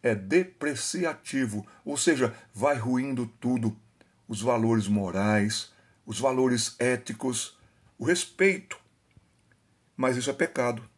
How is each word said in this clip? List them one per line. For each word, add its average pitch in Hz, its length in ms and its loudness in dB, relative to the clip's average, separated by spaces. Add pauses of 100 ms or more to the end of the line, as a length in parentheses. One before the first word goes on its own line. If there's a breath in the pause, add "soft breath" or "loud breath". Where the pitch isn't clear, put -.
é 113 120 2
depreciativo, 135 1500 -2 (200 loud breath)
ou 143 120 -6
seja, 127 380 2 (180 loud breath)
vai 135 220 2
ruindo 123 500 -2 (140)
tudo. 117 380 0 (500 soft breath)
Os 107 160 -8
valores 113 460 2
morais, 104 840 0 (320 soft breath)
os 107 140 -10
valores 127 640 2
éticos, 123 760 -4 (400 soft breath)
o - 80 -8
respeito. 180 720 0 (1200)
Mas 131 200 0
isso 123 120 -4
é 135 40 -2
pecado. 120 500 -2 (160)